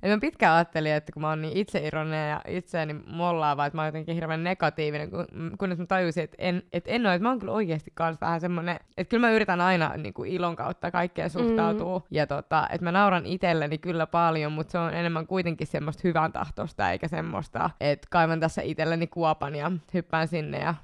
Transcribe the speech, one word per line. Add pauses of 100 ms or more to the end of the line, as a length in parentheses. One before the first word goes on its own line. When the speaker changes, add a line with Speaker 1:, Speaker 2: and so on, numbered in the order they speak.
Speaker 1:
Et
mä
pitkään
ajattelin,
että
kun
mä
oon
niin
itseironinen
ja
itseäni (120)
mollaava,
että
mä
oon
jotenkin
hirveän
negatiivinen,
kun, (320)
kunnes
mä
tajusin,
että
en, (100)
et
en
oo,
että
mä
oon
kyllä
oikeesti
kans
vähän
semmonen, (200)
että
kyllä
mä
yritän
aina
niinku
ilon
kautta
kaikkeen
suhtautua.
Speaker 2:
Mm.
Speaker 1:
Ja
tota,
että
mä
nauran
itselleni
kyllä
paljon,
mut
se
on
enemmän
kuitenkin
semmoista
hyvän
tahtosta
eikä
semmoista, (100)
että
kaivan
tässä
itselleni
kuopan
ja (220)
hyppään
sinne
ja